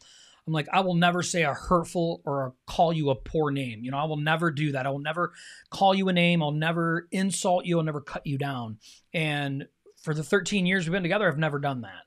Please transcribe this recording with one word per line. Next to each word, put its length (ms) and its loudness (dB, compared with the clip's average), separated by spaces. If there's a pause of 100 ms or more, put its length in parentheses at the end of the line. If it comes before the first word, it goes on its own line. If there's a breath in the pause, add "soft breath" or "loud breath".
(460 soft breath)
I'm 60 -2
like, 200 -2
"I 80 4
will 160 2
never 260 4
say 200 0
a 120 2
hurtful 720 0
or 220 -2
a, 60 -8 (140)
call 260 2
you 180 2
a 60 2
poor 360 -2
name. 320 -6
You 80 -8
know, 60 -4
I 60 0
will 120 -2
never 340 2
do 220 -2
that. 140 -2
I 40 -2
will 100 -4
never 320 -4 (380 loud breath)
call 240 4
you 140 2
a 40 2
name. 300 4
I'll 100 0
never 600 0
insult 520 0
you. 140 2
I'll 60 2
never 160 -4
cut 260 -10
you 120 -2
down." 400 -6 (360 soft breath)
And 520 -2 (360)
for 120 -2
the 100 -4
thirteen 420 2
years 180 2
we've 80 -2
been 120 0
together, 240 2
I've 100 0
never 220 0
done 220 -4
that. 240 -16